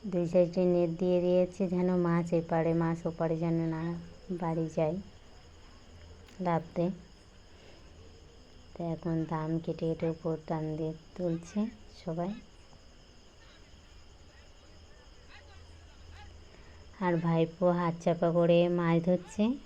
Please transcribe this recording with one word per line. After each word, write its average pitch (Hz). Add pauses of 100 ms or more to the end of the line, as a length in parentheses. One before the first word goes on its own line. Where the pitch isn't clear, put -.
(120)
দুই 175
সাইডে 180 (120)
নেট 175 (120)
দিয়ে 180
দিয়েছে, 180 (120)
যেন 180 (180)
মাছ 170 (140)
এপারে 165 (100)
মাছ 165 (120)
ওপারে 160
যেন 165 (160)
না 160 (600)
বাড়ি 165 (100)
যায় 160 (1500)
লাফতে। 170 (1900)
তো - (140)
এখন 165 (160)
দাম 156 (140)
কেটে 170
কেটে 165
উপর 160 (140)
টান 160 (140)
দিয়ে 160 (240)
তুলছে 170 (420)
সবাই। 175 (4000)
আর 175 (120)
ভাইপো 165 (120)
হাত 170 (100)
চাপা 170 (100)
করে 170 (200)
মাছ 170 (100)
ধরছে 180 (220)